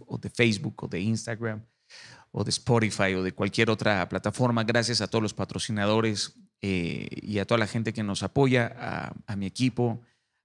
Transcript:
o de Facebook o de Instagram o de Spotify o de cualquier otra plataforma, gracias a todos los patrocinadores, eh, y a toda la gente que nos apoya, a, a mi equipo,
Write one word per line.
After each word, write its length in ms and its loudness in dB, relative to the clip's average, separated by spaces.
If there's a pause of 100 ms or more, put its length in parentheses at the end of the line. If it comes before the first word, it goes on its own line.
o 100 -8
de 120 -8
Facebook 540 2
o 40 -8
de 120 -4
Instagram 680 -4 (680)
o 120 -4
de 80 -2
Spotify 640 2
o 80 0
de 100 0
cualquier 380 2
otra 360 2
plataforma, 560 0
gracias 380 2
a 60 -2
todos 160 0
los 100 -2
patrocinadores, 1000 0 (260)
eh, 460 -2 (140)
y 180 -4
a 80 -2
toda 100 4
la 100 2
gente 260 -2
que 100 -4
nos 180 -4
apoya, 560 2
a, 360 -8 (140)
a 100 -4
mi 80 -4
equipo, 560 0 (440)